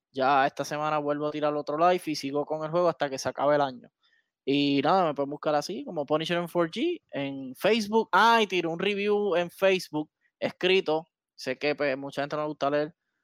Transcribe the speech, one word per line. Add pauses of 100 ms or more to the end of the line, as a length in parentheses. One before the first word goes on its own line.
(120)
ya
esta
semana
vuelvo
a
tirar
otro
live
y
sigo
con
el
juego
hasta
que
se
acabe
el
año. (580)
Y
nada,
me
pueden
buscar
así,
como
Punisher
en
four
G, (120)
en
Facebook.
Ah,
y
tiré
un
review
en
Facebook, (280)
escrito. (280)
Sé
que,
pues,
mucha
gente
no
le
gusta
leer, (300)